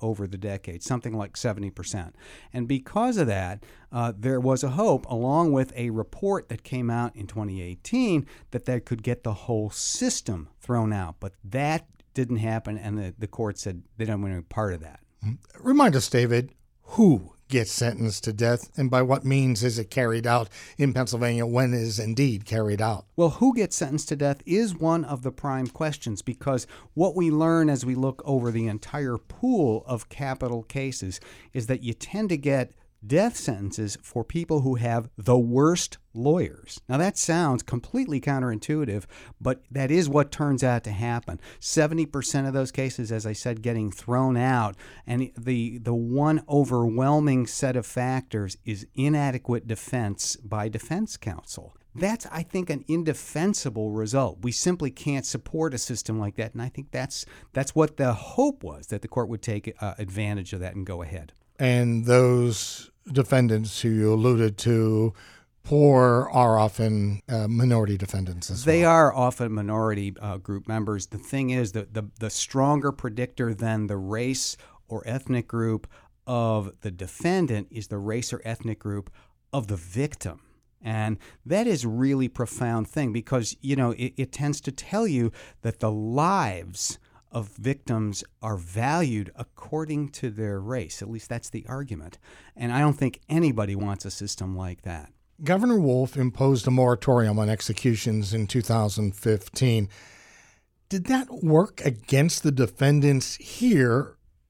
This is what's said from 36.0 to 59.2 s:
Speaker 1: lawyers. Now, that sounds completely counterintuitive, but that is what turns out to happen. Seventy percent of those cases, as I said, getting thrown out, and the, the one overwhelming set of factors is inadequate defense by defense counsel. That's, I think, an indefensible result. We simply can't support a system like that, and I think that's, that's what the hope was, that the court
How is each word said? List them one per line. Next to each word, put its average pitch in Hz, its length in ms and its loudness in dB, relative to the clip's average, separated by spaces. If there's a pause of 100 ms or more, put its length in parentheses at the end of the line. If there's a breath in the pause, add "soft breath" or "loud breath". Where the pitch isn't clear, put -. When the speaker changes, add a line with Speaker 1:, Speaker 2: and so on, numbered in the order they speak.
Speaker 1:
lawyers. 135 720 -2
Now, 127 100 2
that 190 200 0
sounds 160 420 2
completely 156 600 -4
counterintuitive, 127 880 -2 (340 loud breath)
but 127 200 -2 (120)
that 135 180 0
is 165 180 4
what 143 220 4
turns 143 320 0
out 123 220 2
to 104 80 -6
happen. 113 480 -4 (180 loud breath)
Seventy 160 480 0
percent 139 400 -2
of 135 60 -2
those 135 180 -2
cases, 123 400 -4
as 110 160 -4
I 107 60 -4
said, 110 280 -6
getting 110 300 -2
thrown 127 460 0
out, 120 400 2 (280 loud breath)
and 127 320 -4
the, 117 420 -2
the 120 160 -2
one 139 540 2
overwhelming 131 1000 4
set 131 260 -2
of 120 120 -4
factors 123 800 -4
is 104 300 -8
inadequate 135 720 0
defense 110 720 -4
by 107 320 -6
defense 156 480 -6
counsel. - 580 -12 (220)
That's, 202 340 -4
I 170 140 -6
think, 180 260 -4
an 135 160 -6
indefensible 156 1040 -2
result. 110 520 -2
We 120 100 -2
simply 170 400 -2
can't 135 340 -4
support 156 480 -4
a 117 40 -6
system 110 420 -4
like 101 160 -6
that, 113 160 -6
and 113 100 -8
I 127 60 -6
think - 240 -14
that's, - 340 -6 (260 loud breath)
that's 135 220 -2
what 156 220 2
the 127 160 2
hope 277 500 0
was, 76 260 -12
that 104 140 -6
the 110 60 -10
court 120 200 -2